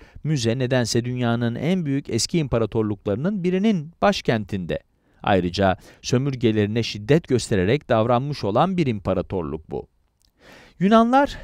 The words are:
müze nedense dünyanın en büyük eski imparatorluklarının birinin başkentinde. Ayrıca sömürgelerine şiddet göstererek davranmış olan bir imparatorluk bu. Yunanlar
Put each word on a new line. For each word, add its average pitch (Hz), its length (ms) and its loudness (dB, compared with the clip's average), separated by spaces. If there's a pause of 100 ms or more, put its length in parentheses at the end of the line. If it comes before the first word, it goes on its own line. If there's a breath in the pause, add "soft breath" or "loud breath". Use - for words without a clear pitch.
(240 soft breath)
müze 127 340 0
nedense 123 460 0
dünyanın 120 500 -2
en 170 320 -2
büyük 139 240 -4
eski 117 280 -2
imparatorluklarının 117 1040 -2
birinin 180 480 0 (100)
başkentinde. 104 760 0 (440)
Ayrıca 92 540 2 (260 loud breath)
sömürgelerine 117 800 0
şiddet 110 460 0
göstererek 113 600 0
davranmış 123 560 0
olan 147 320 0
bir 170 100 0
imparatorluk 90 840 -4
bu. 69 160 -8 (920 loud breath)
Yunanlar 233 640 4